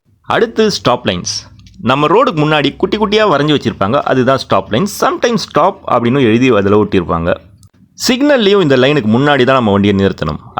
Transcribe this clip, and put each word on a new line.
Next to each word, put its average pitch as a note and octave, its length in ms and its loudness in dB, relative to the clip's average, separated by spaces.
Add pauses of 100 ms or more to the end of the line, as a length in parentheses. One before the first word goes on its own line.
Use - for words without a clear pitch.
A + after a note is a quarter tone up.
(360)
அடுத்து A3 300 0 (120)
ஸ்டாப் B2+ 320 -2
லைன்ஸ். F2+ 260 -6 (560)
நம்ம D3 220 0
ரோடுக்கு A3 320 0
முன்னாடி D3+ 240 0 (140)
குட்டி G3+ 160 -4
குட்டியா G#3+ 340 0
வரைஞ்சு C#3+ 240 0
வச்சிருப்பாங்க, G#2+ 400 -2 (140)
அதுதான் C3 340 0
ஸ்டாப் G2 280 -2
லைன். G3 180 -2 (100)
Sometimes A#3+ 480 -2
ஸ்டாப் F3 320 -2 (140)
அப்படின்னு A#2+ 340 0
எழுதி A#2+ 340 2
அதுல G#2 200 2
ஒட்டியிருப்பாங்க. E2+ 480 -2 (720)
சிக்னல்லையும் A#3+ 580 2
இந்த C3+ 180 2
லைனுக்கு C3 320 2
முன்னாடி C3+ 340 2
தான் C3+ 100 2
நம்ம A2 160 0
வண்டியை G2+ 240 2
நிறுத்தணும். F#2+ 420 -2 (200)